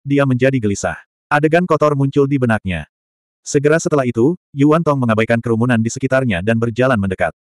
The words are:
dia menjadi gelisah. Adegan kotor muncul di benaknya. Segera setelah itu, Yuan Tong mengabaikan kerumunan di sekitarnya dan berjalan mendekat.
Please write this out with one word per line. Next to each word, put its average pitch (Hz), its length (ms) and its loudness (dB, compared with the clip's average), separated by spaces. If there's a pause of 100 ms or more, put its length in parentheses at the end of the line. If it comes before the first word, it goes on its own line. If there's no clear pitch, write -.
dia 139 240 0
menjadi 131 320 0
gelisah. 98 400 -4 (320)
Adegan 156 320 2
kotor 151 320 2
muncul 139 320 2
di 143 80 0
benaknya. 101 480 -2 (560)
Segera 147 400 0
setelah 151 240 0
itu, 123 320 0 (160)
Yuan 151 320 2
Tong 143 160 0
mengabaikan 113 400 0
kerumunan 117 400 0
di 113 80 -2
sekitarnya 127 560 -2
dan 113 160 0
berjalan 117 400 0
mendekat. 92 320 -4 (280)